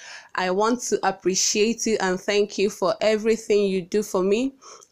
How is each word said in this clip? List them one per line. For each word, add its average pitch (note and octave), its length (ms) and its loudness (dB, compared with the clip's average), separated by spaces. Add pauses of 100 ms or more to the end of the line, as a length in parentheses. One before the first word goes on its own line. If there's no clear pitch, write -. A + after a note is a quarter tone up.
(360)
I F#3 160 -2
want A3 380 0
to G3+ 180 0
appreciate G3+ 800 0
you A3 160 2
and F#3 180 0
thank G#3 380 0
you G3+ 120 2
for F#3 300 0
everything G#3+ 640 2
you F#3+ 180 0
do G#3 220 -2
for F#3+ 200 -2
me. A3+ 320 0 (360)